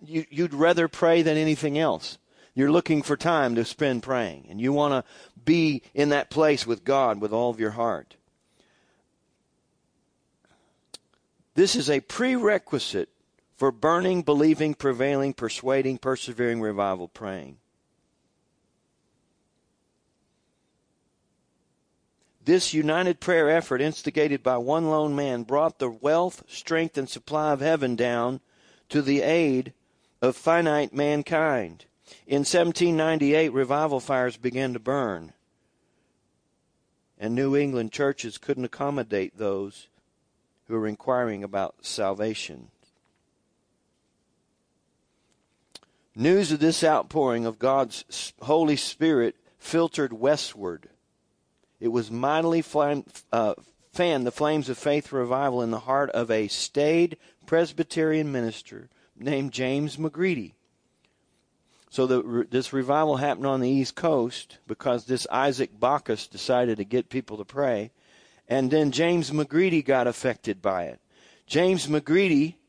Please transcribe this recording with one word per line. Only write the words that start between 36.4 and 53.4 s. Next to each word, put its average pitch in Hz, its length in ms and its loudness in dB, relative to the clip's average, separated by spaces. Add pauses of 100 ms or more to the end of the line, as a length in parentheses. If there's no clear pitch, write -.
and 110 160 -4
New 139 200 0
England 131 360 0
churches 135 480 -4
couldn't 127 260 -4
accommodate 117 720 -4
those 101 500 -6 (800)
who 113 140 -4
were 107 80 -2
inquiring 110 560 -2
about 98 320 -6 (100)
salvation. 98 840 -6 (3500)
News 165 360 2
of 151 80 0
this 160 240 2
outpouring 135 640 0
of 113 140 -6
God's 131 500 0
s-, - 320 -12
Holy 151 340 2
Spirit 135 600 0 (220)
filtered 160 540 0
westward. 110 800 -2 (920)
It 117 80 -4
was 113 240 -2
mightily 160 500 0
flam-, 147 440 -2 (260)
uh, 110 240 0 (380)